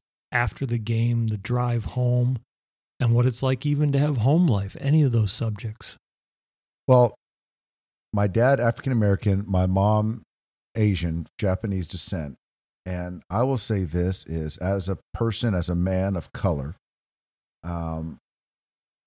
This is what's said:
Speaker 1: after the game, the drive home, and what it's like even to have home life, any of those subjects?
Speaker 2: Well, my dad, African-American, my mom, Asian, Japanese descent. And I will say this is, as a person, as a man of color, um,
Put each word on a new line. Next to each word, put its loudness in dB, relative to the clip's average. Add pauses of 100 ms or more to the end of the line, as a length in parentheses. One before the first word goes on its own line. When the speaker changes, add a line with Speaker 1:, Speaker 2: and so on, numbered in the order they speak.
(300)
Speaker 1:
after -2
the -2
game, 0
the -2
drive -2
home, 0 (640)
and 4
what 4
it's 0
like 0
even 2
to 2
have 2
home 4
life, 0
any 4
of 4
those 2
subjects? -6 (920)
Speaker 2:
Well, 6 (1000)
my 2
dad, 4
African-American, 0
my 2
mom, 0 (540)
Asian, 0 (120)
Japanese -2
descent. -8 (480)
And -8
I 0
will -2
say -2
this -2
is, -6
as -2
a -4 (160)
person, -2
as -2
a -2
man 0
of -8
color, -2 (920)
um, -6 (880)